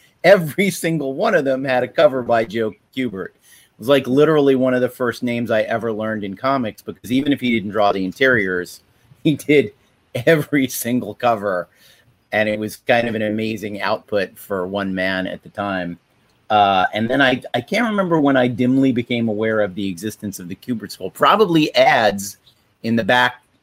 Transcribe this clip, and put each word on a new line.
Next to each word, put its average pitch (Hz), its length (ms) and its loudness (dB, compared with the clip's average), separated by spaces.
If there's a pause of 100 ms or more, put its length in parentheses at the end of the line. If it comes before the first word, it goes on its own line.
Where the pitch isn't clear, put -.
(240)
every 180 460 4
single 160 440 -2
one 202 220 0
of 147 100 2
them 131 200 -2
had 127 180 0
a 123 40 -2
cover 135 360 2
by 117 220 2
Joe 110 280 -4 (220)
Kubert. 107 340 -6
It - 500 -20
was, 107 100 -12
like, 139 180 4
literally 143 480 4
one 127 180 2
of 127 80 0
the 123 80 0
first 123 340 -6
names 120 280 -4
I 110 100 2
ever 113 300 -4
learned 110 320 -6
in 98 120 -8
comics, 131 460 -4
because 95 300 -12
even 135 200 0
if 127 100 -2
he 123 100 -2
didn't 104 200 -2
draw 101 200 2
the 98 120 -2
interiors, 95 800 -2 (420)
he 156 120 2
did 143 360 2 (540)
every 147 420 2
single 117 480 -4
cover. 101 520 -2 (640)
And 107 180 2
it 107 100 -2
was 107 180 -8
kind 117 300 0
of 110 80 -4
an 107 60 -4
amazing 107 600 -4
output 101 560 -4
for 92 300 -6
one 98 260 -4
man 92 340 -4
at 90 160 -12
the - 60 -20
time. 92 480 -8 (520)
Uh, 98 440 4
and 110 160 -2
then 135 120 2
I, 131 200 2 (120)
I 123 80 -2
can't 220 280 -2
remember 185 300 0
when 139 160 2
I 127 120 4
dimly 127 440 0
became 117 380 -2
aware 110 320 0
of 95 140 -4
the 101 120 -4
existence 98 520 -10
of 90 100 -14
the 95 60 -12
Kubert 107 360 -10
School, 92 200 -10
probably 165 640 2
ads 107 640 2 (460)
in 113 120 0
the 113 80 2
back 123 400 2 (200)